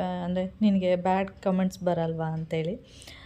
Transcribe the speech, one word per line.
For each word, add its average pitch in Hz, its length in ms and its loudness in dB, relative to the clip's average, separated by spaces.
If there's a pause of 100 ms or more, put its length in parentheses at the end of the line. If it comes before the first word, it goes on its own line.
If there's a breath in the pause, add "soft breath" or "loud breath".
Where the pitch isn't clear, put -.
ಆ, 180 240 -2
ಅಂದರೆ 185 360 -2
ನಿನಗೆ 190 360 4
ಬ್ಯಾಡ್ 185 340 0
ಕಾಮೆಂಟ್ಸ್ 185 520 0
ಬರಲ್ವಾ?" 165 440 0
ಅಂತೇಳಿ. 160 500 -4 (500 loud breath)